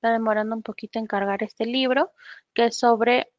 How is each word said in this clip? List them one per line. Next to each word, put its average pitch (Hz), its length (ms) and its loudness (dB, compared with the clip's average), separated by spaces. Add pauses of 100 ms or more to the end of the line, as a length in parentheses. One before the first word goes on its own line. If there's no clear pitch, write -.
Está 233 80 2
demorando 220 420 0
un 226 80 -8
poquito - 360 -10
en 220 80 -6
cargar 196 360 -2
este - 220 -6
libro, 262 480 0 (400)
que 233 140 2
es 233 100 -2
sobre 240 600 2